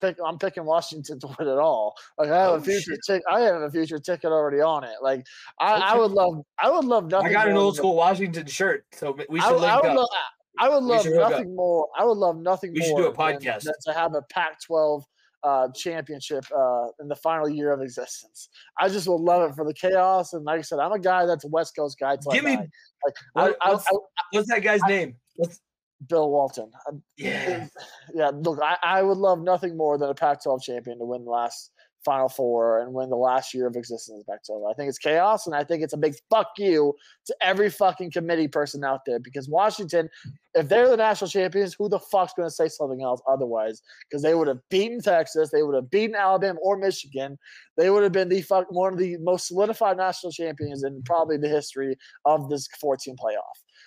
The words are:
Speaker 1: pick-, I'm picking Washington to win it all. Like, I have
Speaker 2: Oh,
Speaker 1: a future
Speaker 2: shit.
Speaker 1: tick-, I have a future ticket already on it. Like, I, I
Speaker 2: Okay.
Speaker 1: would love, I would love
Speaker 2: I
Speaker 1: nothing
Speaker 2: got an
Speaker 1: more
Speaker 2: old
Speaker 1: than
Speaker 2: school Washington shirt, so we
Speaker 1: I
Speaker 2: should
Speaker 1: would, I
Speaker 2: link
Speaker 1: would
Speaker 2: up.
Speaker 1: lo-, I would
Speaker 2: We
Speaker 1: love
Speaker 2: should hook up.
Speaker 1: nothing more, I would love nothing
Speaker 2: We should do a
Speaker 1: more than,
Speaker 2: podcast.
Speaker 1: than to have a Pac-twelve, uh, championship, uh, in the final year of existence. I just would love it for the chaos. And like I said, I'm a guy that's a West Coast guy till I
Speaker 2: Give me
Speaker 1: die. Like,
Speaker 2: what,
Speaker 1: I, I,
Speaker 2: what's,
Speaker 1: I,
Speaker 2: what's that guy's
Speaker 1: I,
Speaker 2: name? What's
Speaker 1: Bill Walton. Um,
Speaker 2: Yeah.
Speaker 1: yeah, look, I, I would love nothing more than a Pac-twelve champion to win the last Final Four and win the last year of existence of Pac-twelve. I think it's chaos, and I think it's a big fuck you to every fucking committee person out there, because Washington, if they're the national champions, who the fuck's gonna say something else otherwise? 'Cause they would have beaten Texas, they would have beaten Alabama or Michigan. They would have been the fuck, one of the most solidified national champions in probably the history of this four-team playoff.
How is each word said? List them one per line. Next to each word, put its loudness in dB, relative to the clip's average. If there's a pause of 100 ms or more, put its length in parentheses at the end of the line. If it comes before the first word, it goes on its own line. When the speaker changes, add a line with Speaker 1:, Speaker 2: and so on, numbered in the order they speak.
Speaker 1:
pick-, -2
I'm -4
picking -6
Washington -2
to -16
win -6
it 0
all. 0 (200)
Like, 0
I 4
have 4
Speaker 2:
Oh, 4
Speaker 1:
a 0
future -2
Speaker 2:
shit. -8
Speaker 1:
tick-, 0
I 2
have 2
a -4
future -4
ticket -4
already 2
on 2
it. -12
Like, -2 (320)
I, 2
I 2
Speaker 2:
Okay. 4
Speaker 1:
would 2
love, 2 (180)
I 4
would 2
love 2
Speaker 2:
I -10
Speaker 1:
nothing 2
Speaker 2:
got 4
an 2
Speaker 1:
more 4
Speaker 2:
old 2
Speaker 1:
than -8
Speaker 2:
school 2
Washington 2
shirt, -2
so -8 (100)
we -2
Speaker 1:
I 4
Speaker 2:
should 6
Speaker 1:
would, 2
I 4
Speaker 2:
link 4
Speaker 1:
would 4
Speaker 2:
up. 4
Speaker 1:
lo-, 2 (540)
I 4
would 4
Speaker 2:
We 0
Speaker 1:
love 4
Speaker 2:
should 0
hook 6
up. 4
Speaker 1:
nothing -4
more, 2 (100)
I 2
would 2
love 2
nothing -4
Speaker 2:
We -2
should 2
do 4
a -4
Speaker 1:
more 0
than, -6
Speaker 2:
podcast. -6
Speaker 1:
than -6 (120)
to -4
have 0
a -2
Pac-twelve, -2 (400)
uh, 2
championship, -8 (120)
uh, 0 (140)
in -14
the -6
final -2
year -2
of -2
existence. -12 (300)
I 2
just -4
would 2
love 4
it -14
for -6
the -6
chaos. 2
And -8
like -2
I -10
said, -6
I'm 0
a -2
guy 2
that's 0
a -10
West -2
Coast -6
guy 0
till -6
I 2
Speaker 2:
Give 0
me 0
Speaker 1:
die. -4 (360)
Like, 0 (180)
Speaker 2:
what, 2
Speaker 1:
I, 2
I, 4
Speaker 2:
what's, 0
Speaker 1:
I, 2 (340)
Speaker 2:
what's 0
that 0
guy's 2
Speaker 1:
I, 4
Speaker 2:
name? -2 (180)
What's -4 (500)
Speaker 1:
Bill 2
Walton. 0 (180)
Um, -12 (140)
Speaker 2:
Yeah. -4 (480)
Speaker 1:
yeah, 4
look, -2
I, 2
I 4
would 2
love 4
nothing 0
more 2
than -2
a -2
Pac-twelve 0
champion -8
to -6
win -6
the -10
last -4 (320)
Final 2
Four 2
and -6
win -4
the 0
last 0
year 0
of -6
existence -12
of -20
Pac-twelve. -10
I -2
think -8
it's -6
chaos, 2
and -6
I 0
think -2
it's -6
a -6
big 0 (140)
fuck 2
you 2 (300)
to -8
every 2
fucking 0
committee 0
person -4
out -2
there, -2
because -12
Washington, 0 (460)
if 2
they're 6
the 4
national 0
champions, 0
who -4
the 0
fuck's 0
gonna -2
say 0
something -4
else -2
otherwise? -2 (280)
'Cause -6
they 2
would 2
have -2 (100)
beaten 0
Texas, 2
they 4
would 2
have -2
beaten 2
Alabama 2
or 2
Michigan. -4 (380)
They 4
would 6
have 4
been 2
the 2
fuck, 0
one 0
of -6
the -2
most 0
solidified 0
national -4
champions -8
in -6
probably 0
the -2
history -2 (280)
of 2
this -6 (140)
four-team -4
playoff. -8 (240)